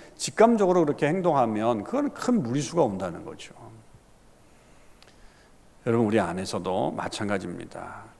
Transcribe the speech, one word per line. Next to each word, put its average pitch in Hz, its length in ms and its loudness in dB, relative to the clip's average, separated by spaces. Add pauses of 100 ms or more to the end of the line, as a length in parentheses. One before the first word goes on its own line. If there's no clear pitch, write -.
(160)
직감적으로 202 720 4
그렇게 147 220 0
행동하면 120 760 2
그건 285 300 -2
큰 233 300 0
무리수가 143 400 0
온다는 95 420 -4
거죠. - 300 -16 (2250)
여러분, 117 180 4
우리 107 140 2
안에서도 92 720 -2
마찬가지입니다. 92 1120 -8 (160)